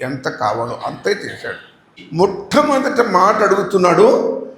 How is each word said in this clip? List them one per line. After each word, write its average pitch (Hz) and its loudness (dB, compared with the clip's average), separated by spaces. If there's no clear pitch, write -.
ఎంత 131 -8
కావాలో 117 -6
అంతే 135 -6
చేశాడు. 120 -10
మొట్టమొదట 254 0
మాట 196 4
అడుగుతున్నాడు, 190 2